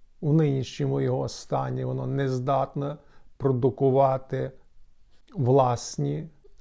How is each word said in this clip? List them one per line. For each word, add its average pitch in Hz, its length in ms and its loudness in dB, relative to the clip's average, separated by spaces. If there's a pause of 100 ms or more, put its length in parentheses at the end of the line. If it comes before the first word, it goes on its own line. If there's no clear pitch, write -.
(200)
у 143 120 2
нинішньому 139 680 2
його 131 280 0
стані, 131 560 -4
воно 131 220 -4
не 135 220 -2
здатне 135 680 -2 (420)
продукувати 131 1120 2 (840)
власні 139 920 2 (320)